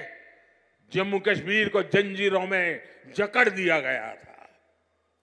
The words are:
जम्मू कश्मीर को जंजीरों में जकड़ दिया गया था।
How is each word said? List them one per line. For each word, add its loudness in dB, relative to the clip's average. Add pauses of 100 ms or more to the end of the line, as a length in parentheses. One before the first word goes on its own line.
(920)
जम्मू 0
कश्मीर 0
को 2
जंजीरों 0
में -2 (360)
जकड़ 2
दिया 0
गया -4
था। -20 (720)